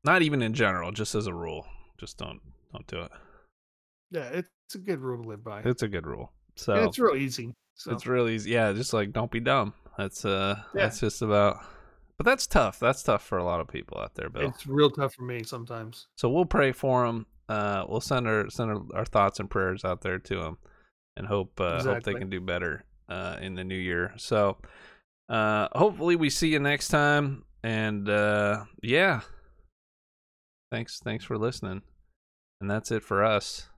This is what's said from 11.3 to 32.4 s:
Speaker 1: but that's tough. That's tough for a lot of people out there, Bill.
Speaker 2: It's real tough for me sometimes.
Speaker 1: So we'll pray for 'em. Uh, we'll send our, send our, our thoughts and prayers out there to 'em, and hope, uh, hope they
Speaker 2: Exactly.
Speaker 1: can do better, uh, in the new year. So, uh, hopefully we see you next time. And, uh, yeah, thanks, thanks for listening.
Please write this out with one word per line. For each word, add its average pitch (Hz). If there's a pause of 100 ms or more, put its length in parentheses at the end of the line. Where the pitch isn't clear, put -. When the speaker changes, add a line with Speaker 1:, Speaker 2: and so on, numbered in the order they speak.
Speaker 1:
but -
that's 254
tough. 117
That's 123
tough 107
for 98
a 90
lot 87
of -
people -
out -
there, -
Bill. 87
Speaker 2:
It's -
real 143
tough 139
for 127
me 123
sometimes. 117 (100)
Speaker 1:
So 123
we'll 165
pray 139
for 127
'em. 117 (240)
Uh, 104
we'll 110
send 123
our, 107
send 113
our, 107 (120)
our 113
thoughts 98
and 98
prayers 95
out 90
there 92
to 90
'em, 80 (600)
and 95
hope, 101
uh, 87
hope 127
they 131
Speaker 2:
Exactly. 113
Speaker 1:
can 95
do 92
better, 87 (240)
uh, 92
in 95
the 90
new 92
year. 90
So, 101 (720)
uh, 107
hopefully 160
we 156
see 165
you 151
next 143
time. 147 (180)
And, 107
uh, 104 (180)
yeah, 139 (1500)
thanks, 117
thanks -
for 113
listening. 104 (760)